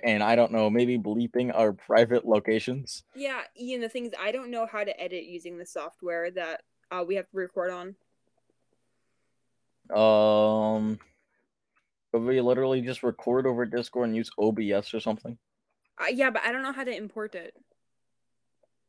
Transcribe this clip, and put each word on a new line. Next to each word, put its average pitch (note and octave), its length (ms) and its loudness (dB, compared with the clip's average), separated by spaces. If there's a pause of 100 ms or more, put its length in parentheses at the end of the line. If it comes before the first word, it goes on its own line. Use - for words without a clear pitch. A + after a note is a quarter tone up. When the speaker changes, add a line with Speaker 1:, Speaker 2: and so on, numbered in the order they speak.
Speaker 1:
and, G#2+ 160 4
I A2+ 140 4
don't A2+ 160 4
know, A2 180 4
maybe B2 260 4
bleeping A#2 560 -2
our A2 200 4
private A2+ 520 4
locations. A2 800 0 (140)
Speaker 2:
Yeah, C4+ 240 -6 (200)
Ian, B3 200 -6
the A3+ 80 -6
thing A#3+ 180 -8
is, A3 140 -10
I G3 100 -2
don't A#3+ 220 -6
know A3+ 140 -4
how G#3+ 180 -4
to G3+ 160 -8
edit F3+ 240 -8
using F3 340 -14
the F3 80 -14
software E3+ 640 -6
that, F3 320 -8 (300)
uh, F3+ 120 -4
we F#3 120 -4
have F#3+ 120 -6
to - 80 -12
record F#3 360 -4
on. F#3 240 -12 (2000)
Speaker 1:
Um, G#2+ 1000 4 (1120)
but A#2 80 0
we B2+ 200 2
literally B2+ 420 2
just B2 200 -8
record B2+ 440 0
over B2 200 0
Discord A#2+ 420 -4
and A2 80 -2
use A2+ 220 -4
O G#2 140 4
B G#2 200 -2
S G2+ 220 -2
or A2+ 60 -2
something. A2 360 -6 (640)
Speaker 2:
Uh, - 120 -4
yeah, C4 200 0
but - 120 -4
I A3+ 100 -2
don't C4 100 -6
know C4+ 100 -6
how C4 120 -8
to B3 120 -6
import G#3+ 380 -12
it. E3+ 200 -14 (1300)